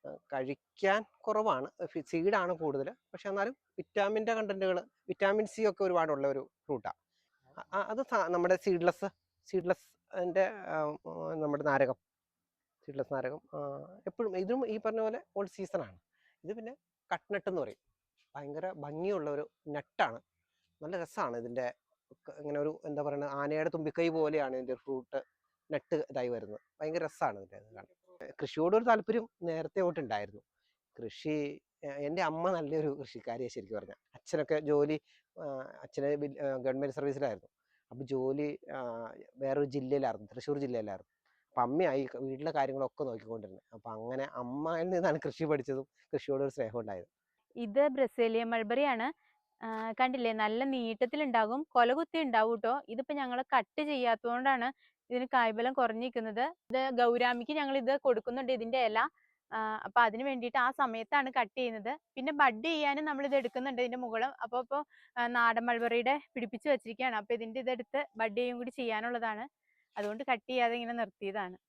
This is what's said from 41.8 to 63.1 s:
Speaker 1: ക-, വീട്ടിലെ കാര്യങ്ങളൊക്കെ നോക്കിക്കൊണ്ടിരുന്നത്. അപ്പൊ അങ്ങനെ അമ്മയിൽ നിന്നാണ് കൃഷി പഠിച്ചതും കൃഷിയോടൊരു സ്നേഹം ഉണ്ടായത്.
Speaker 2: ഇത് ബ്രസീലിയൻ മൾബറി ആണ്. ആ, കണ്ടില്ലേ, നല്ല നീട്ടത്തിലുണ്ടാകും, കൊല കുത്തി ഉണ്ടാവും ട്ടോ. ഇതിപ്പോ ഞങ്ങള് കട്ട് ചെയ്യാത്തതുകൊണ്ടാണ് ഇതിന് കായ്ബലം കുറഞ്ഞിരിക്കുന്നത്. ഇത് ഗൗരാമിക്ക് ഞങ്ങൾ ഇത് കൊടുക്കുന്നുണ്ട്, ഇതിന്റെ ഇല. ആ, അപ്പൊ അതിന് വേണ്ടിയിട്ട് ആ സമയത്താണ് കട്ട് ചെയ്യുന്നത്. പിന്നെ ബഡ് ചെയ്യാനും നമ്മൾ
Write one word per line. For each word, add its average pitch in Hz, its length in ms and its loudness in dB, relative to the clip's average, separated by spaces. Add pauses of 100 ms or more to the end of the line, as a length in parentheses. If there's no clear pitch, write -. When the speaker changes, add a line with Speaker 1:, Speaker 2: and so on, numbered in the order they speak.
Speaker 1:
ക-, 127 120 -10
വീട്ടിലെ 135 340 -4
കാര്യങ്ങളൊക്കെ 135 540 -2
നോക്കിക്കൊണ്ടിരുന്നത്. 107 580 -8 (100)
അപ്പൊ 117 180 -12
അങ്ങനെ 120 420 -6
അമ്മയിൽ 156 580 -2
നിന്നാണ് 170 360 2
കൃഷി 151 180 -2
പഠിച്ചതും 135 420 0 (280)
കൃഷിയോടൊരു 139 360 0
സ്നേഹം 117 300 -4
ഉണ്ടായത്. 98 280 -8 (480)
Speaker 2:
ഇത് 240 320 2
ബ്രസീലിയൻ 233 640 2
മൾബറി 233 320 2
ആണ്. 247 240 2 (540)
ആ, 220 400 -4
കണ്ടില്ലേ, 254 320 4
നല്ല 220 320 2
നീട്ടത്തിലുണ്ടാകും, 247 1040 2
കൊല 240 240 6
കുത്തി 320 260 0
ഉണ്ടാവും 233 400 4
ട്ടോ. 240 300 0
ഇതിപ്പോ 262 260 -4
ഞങ്ങള് 262 300 -2 (120)
കട്ട് 247 260 2
ചെയ്യാത്തതുകൊണ്ടാണ് 247 840 2 (440)
ഇതിന് 247 220 -2
കായ്ബലം 233 400 4
കുറഞ്ഞിരിക്കുന്നത്. 240 880 0
ഇത് 262 280 0
ഗൗരാമിക്ക് 240 600 4
ഞങ്ങൾ 285 240 0
ഇത് 262 200 2
കൊടുക്കുന്നുണ്ട്, 247 560 0
ഇതിന്റെ 233 320 0
ഇല. 220 140 4 (540)
ആ, 220 320 -2
അപ്പൊ 196 160 4
അതിന് 226 220 4
വേണ്ടിയിട്ട് 262 360 0
ആ 247 120 4
സമയത്താണ് 262 720 0
കട്ട് 226 180 -2
ചെയ്യുന്നത്. 233 400 -4 (160)
പിന്നെ 269 180 -2
ബഡ് 262 320 4
ചെയ്യാനും 302 400 2
നമ്മൾ 277 220 -2